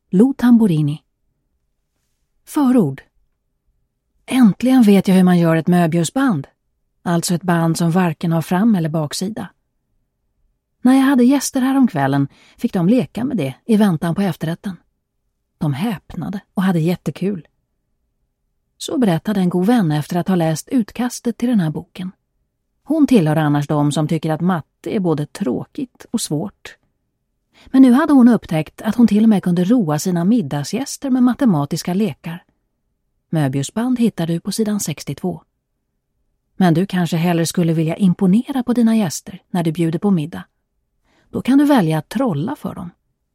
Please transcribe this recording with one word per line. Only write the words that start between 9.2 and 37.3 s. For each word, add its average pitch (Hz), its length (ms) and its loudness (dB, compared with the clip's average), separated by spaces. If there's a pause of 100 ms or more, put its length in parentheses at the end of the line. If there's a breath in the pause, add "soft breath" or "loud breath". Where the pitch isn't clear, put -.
När 254 120 4
jag 269 120 4
hade 262 180 4
gäster 262 380 0
häromkvällen 147 640 0 (300 soft breath)
fick - 160 -6
de 180 160 0
leka 233 360 -2
med 269 120 -4
det 135 180 -6 (100)
i 220 120 2
väntan 175 380 -2
på 196 60 -4
efterrätten. 170 560 -6 (800)
De 147 160 -4
häpnade 185 680 -8 (140)
och 185 100 -2
hade 180 160 0
jättekul. 175 680 -4 (1300)
Så 349 200 -8
berättade 202 420 0
en 180 100 0
god 180 160 -2
vän 214 260 2
efter 151 240 -4
att 170 120 -4
ha 190 80 0
läst 160 340 -2
utkastet 240 680 -4
till 240 120 -4
den 226 100 2
här 160 100 0
boken. 180 420 -12 (720)
Hon 302 240 0
tillhör 156 280 4
annars 147 320 0
de 147 240 0
som 156 160 -2
tycker 160 240 -4
att 156 100 -4
matte - 540 -6
är 214 40 -2
både 151 260 -2
tråkigt - 840 -8
och 233 100 -4
svårt. - 560 -10 (880 soft breath)
Men 262 140 4
nu 262 100 8
hade 302 220 2
hon 247 140 8
upptäckt 165 540 -2
att 214 140 -4
hon 240 120 4
till 214 160 2
och 226 60 4
med 196 140 2
kunde 180 200 0
roa 175 360 0
sina 175 260 -2
middagsgäster 202 840 -4
med 254 140 0
matematiska 180 720 0
lekar. 175 500 -6 (840)
Möbiusband 156 680 -4
hittar 185 280 -2
du 170 120 -4
på 196 120 -10
sidan 208 280 -4
sextiotvå. 160 640 -8 (1120)
Men 175 180 2
du 175 120 -2
kanske 180 320 -4
hellre 165 280 0